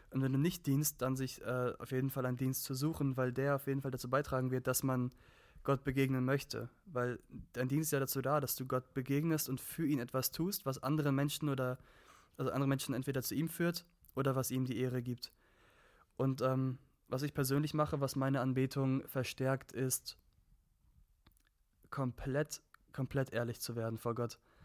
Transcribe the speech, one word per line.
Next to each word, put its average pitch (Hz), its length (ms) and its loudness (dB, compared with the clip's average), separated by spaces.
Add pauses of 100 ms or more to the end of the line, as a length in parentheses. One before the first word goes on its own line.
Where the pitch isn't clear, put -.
(100)
Und 135 120 0
wenn 131 100 2
du 135 60 4
nicht 175 280 2
dienst, 143 360 2
dann 131 140 0
sich, 131 260 -4
äh, 123 360 0
auf - 140 -6
jeden 131 180 2
Fall 131 160 -2
einen 123 120 0
Dienst 131 260 0
zu 139 100 -4
suchen, 139 420 0
weil 127 160 2
der 139 240 2
auf 135 100 -4
jeden 139 160 0
Fall 135 100 -4
dazu 127 180 -6
beitragen 131 400 2
wird, 127 160 0
dass 127 160 2
man 127 300 2 (500)
Gott 139 220 2
begegnen 131 400 2
möchte. 127 440 -2 (180)
Weil 123 340 -2 (320)
dein 127 160 -2
Dienst 151 200 2
ist - 40 0
ja 139 80 2
dazu 135 200 -2
da, 139 200 2
dass 131 160 -2
du 131 100 -6
Gott 127 280 -2
begegnest 143 540 0
und 131 120 -2
für - 260 -4
ihn 139 140 2
etwas 127 320 -2
tust, 180 340 -2
was 135 160 -2
andere 143 300 2
Menschen 143 360 2
oder, 127 300 0 (580)
also 135 140 0
andere 139 180 0
Menschen 135 260 0
entweder 131 280 -2
zu - 140 -4
ihm 156 120 0
führt 170 380 0 (300)
oder 135 180 2
was 131 160 0
ihm 131 140 0
die 123 140 -2
Ehre 127 240 0
gibt. 120 300 -6 (840)
Und, 131 260 2
ähm, 131 360 2 (320)
was 127 120 -2
ich 147 120 -2
persönlich 143 400 2
mache, 151 260 2
was 139 160 0
meine 135 240 2
Anbetung 131 680 2
verstärkt, 131 640 -2
ist, - 440 -2 (1700)
komplett, 139 720 -4 (300)
komplett 135 400 -2
ehrlich 117 280 -2
zu 117 160 -6
werden 113 220 -2
vor 117 160 0
Gott. 120 240 -4 (260)